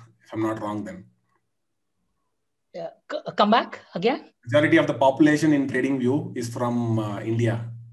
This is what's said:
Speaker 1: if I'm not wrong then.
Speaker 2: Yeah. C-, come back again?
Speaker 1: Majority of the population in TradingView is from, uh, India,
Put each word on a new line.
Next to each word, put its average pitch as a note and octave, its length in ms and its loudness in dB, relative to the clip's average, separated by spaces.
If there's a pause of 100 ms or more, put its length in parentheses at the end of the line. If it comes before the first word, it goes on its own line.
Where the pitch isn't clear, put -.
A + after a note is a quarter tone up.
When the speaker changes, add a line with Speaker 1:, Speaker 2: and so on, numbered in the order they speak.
(240)
Speaker 1:
if - 80 -18
I'm A2 100 -6
not A2 200 -2
wrong G#2 220 -6
then. F#2 200 -14 (1700)
Speaker 2:
Yeah. E3 160 -12 (200)
C-, D4 80 -8 (180)
come G#3 140 2
back A#3+ 300 0 (140)
again? A3+ 360 -4 (160)
Speaker 1:
Majority D3+ 320 4
of D3 80 4
the D3 80 -2
population D3 580 4
in C3+ 160 2
TradingView B2+ 680 -2
is A#2 120 -6
from, A#2+ 500 -2
uh, G#2 220 -4
India, A2+ 480 0 (240)